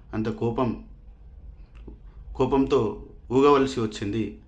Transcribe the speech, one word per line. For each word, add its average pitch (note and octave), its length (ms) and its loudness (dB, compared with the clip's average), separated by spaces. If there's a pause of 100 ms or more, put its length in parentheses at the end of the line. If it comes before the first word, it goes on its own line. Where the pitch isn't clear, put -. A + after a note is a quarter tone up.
(140)
అంత A2 160 -2
కోపం, A#2+ 560 -2 (1500)
కోపంతో C3 680 2 (260)
ఊగవలసి C3+ 480 6
వచ్చింది G#2+ 680 -4